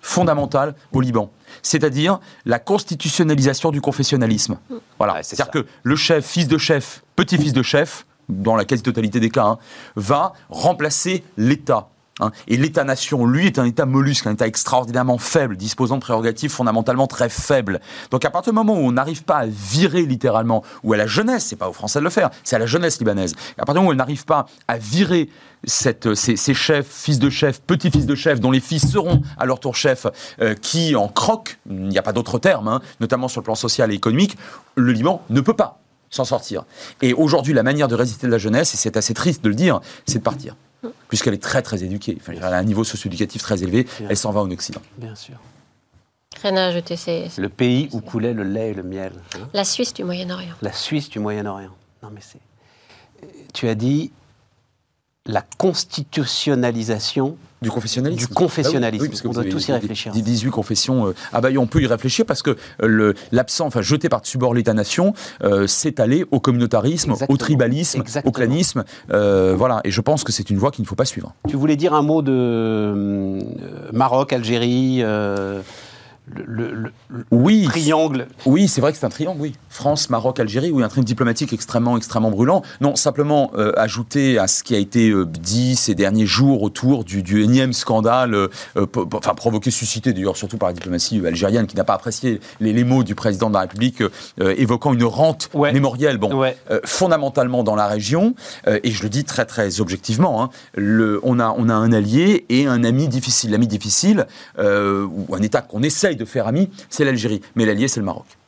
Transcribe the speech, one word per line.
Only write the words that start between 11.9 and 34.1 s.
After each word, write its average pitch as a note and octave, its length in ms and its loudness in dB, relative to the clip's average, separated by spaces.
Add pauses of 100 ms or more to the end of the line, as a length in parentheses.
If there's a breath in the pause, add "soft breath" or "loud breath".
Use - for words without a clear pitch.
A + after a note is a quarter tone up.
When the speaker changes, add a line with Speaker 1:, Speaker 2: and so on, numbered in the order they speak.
Speaker 1:
Hein. G#2 120 -2 (160 loud breath)
Et A#2 80 2
l'État-nation, C#3 680 0
lui, C#3 220 2
est F3+ 140 2
un B2 40 4
État A#2+ 220 0
mollusque, C3+ 400 2
un G#2+ 60 -2
État A2 160 0
extraordinairement B2 720 0
faible, B2 380 0
disposant A2 400 -2
de C3 40 -4
prérogatives A#2 500 -2
fondamentalement B2 560 0
très B2 220 -2
faibles. G#2+ 520 -2 (300 loud breath)
Donc C3 140 -2
à D3 60 0
partir F3+ 220 -2
du G#3+ 40 2
moment A3 180 2
où F#3 80 0
on B2+ 100 2
n'arrive C#3 300 -2
pas E3 160 0
à A#2+ 80 -2
virer B2 560 0
littéralement, A#2 600 2 (200 loud breath)
ou A2 100 0
à G#2+ 40 4
la G#2 100 2
jeunesse, G#3+ 400 0
c'est - 100 -8
pas F#2 120 -6
aux F2+ 40 -8
Français G#2+ 280 -4
de D3 40 -2
le F3 60 0
faire, F3 180 2 (140 loud breath)
c'est - 140 -2
à - 20 4
la A2+ 80 0
jeunesse D#3+ 320 2
libanaise, G2 360 0 (220 loud breath)
à - 80 -2
partir C#3+ 100 4
du E3+ 40 4
moment F#3 120 6
où - 20 2
on C3+ 40 2
n'arrive C3 280 -2
pas D3 220 0 (200 loud breath)
à A#2 120 0
virer D#3 520 0 (340 loud breath)
cette, - 500 0
ces, A2+ 220 2
ces C3+ 180 2
chefs, C#3+ 340 0
fils C#3+ 320 -2
de C#3 100 4
chefs, C#3 320 0
petits-fils - 420 2
de C#3+ 120 0
chefs, C#3+ 240 2
dont B2+ 100 2
les C3 100 4
fils C#3+ 300 0
seront D#3+ 320 2 (160 loud breath)
à B2+ 80 0
leur B2+ 140 -2
tour B2+ 160 -6
chefs, B2+ 320 0 (340 loud breath)
euh, A2 120 2
qui D#3 420 0
en G2+ 120 2
croquent, - 500 -2 (120)
il F#2+ 180 -6
n'y G2 100 2
a F#2+ 40 0
pas A2 100 -4
d'autre A#2 280 -2
terme, C#3 260 2
hein, A#2 140 0 (200 loud breath)
notamment B2 280 -2
sur B2 120 -6
le - 40 -12
plan A2 100 -2
social A2 380 0
et - 20 0
économique, B2+ 420 2 (380 loud breath)